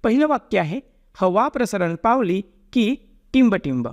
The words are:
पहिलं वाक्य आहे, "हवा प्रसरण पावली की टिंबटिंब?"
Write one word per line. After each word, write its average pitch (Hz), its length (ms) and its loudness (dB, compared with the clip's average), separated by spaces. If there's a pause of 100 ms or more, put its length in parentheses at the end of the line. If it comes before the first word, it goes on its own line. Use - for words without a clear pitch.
पहिलं 254 240 2
वाक्य 277 320 -2
आहे, 175 220 -4 (340)
"हवा 190 340 0
प्रसरण 196 460 -2
पावली 208 480 0 (300)
की 240 240 0 (360)
टिंबटिंब?" 175 600 2